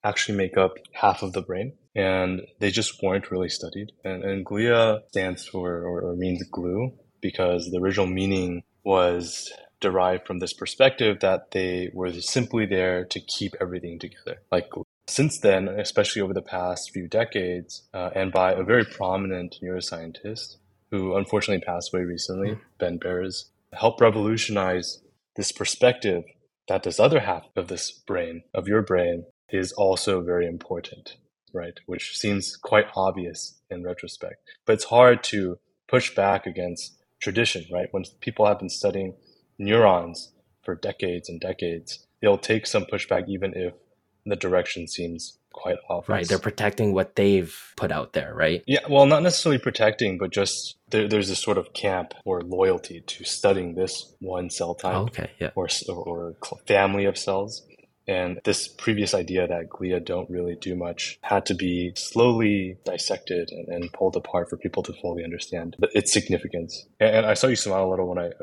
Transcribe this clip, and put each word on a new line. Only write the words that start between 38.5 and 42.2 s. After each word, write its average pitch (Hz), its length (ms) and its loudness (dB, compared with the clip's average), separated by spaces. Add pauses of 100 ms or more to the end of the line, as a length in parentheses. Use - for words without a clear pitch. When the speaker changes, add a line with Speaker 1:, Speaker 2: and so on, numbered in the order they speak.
Speaker 1:
been 95 100 -8
studying 95 460 -4 (440)
neurons 98 760 4 (300)
for 92 120 -6
decades 87 540 -6
and 85 120 -12
decades, 87 680 -8 (140)